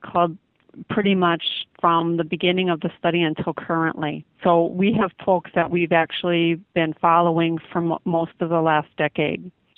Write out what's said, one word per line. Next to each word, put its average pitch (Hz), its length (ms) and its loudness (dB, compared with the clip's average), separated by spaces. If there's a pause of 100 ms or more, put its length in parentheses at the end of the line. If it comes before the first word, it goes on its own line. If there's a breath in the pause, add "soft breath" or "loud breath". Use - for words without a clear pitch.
Club 175 360 -2 (520)
pretty 202 260 2
much 175 260 0 (380)
from 170 380 2
the 170 80 -2
beginning 180 440 0
of 165 120 -2
the 175 80 -4 (100)
study 170 240 0
until 156 300 -2
currently. 160 720 -4 (180)
So 170 220 4
we 185 340 0
have 190 120 -2 (140)
folks 180 300 0
that 170 160 0
we've 175 220 0
actually 170 640 0 (180)
been 160 260 0
following 165 600 2 (120)
for 175 80 -4
mo-, 170 240 -2
most 165 380 -2
of 170 80 -2
the 170 100 2
last 156 380 2
decade. 156 520 -2 (280)